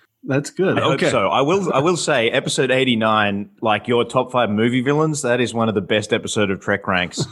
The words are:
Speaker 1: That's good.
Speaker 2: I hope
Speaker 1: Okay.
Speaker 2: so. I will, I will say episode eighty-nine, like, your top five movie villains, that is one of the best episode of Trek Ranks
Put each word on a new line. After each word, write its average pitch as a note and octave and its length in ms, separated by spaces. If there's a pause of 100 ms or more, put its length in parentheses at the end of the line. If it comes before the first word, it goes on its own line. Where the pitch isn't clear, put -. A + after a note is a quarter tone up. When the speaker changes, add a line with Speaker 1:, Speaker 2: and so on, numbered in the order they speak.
(220)
Speaker 1:
That's C#3 280
good. F#3 280
Speaker 2:
I G#3+ 40
hope D#3 140
Speaker 1:
Okay. F3 120
Speaker 2:
so. C3 200
I B2 120
will, E3+ 320
I B2+ 60
will E3 180
say B2+ 320
episode C3 420
eighty-nine, A2 760 (140)
like, G#2+ 260
your A#2+ 160
top B2+ 260
five A#2 200
movie A#2+ 320
villains, D3 400
that B2 180
is A2 140
one A2+ 160
of G2+ 40
the G#2+ 60
best G#2 320
episode G#2 380
of F#2+ 100
Trek G2+ 260
Ranks F2+ 460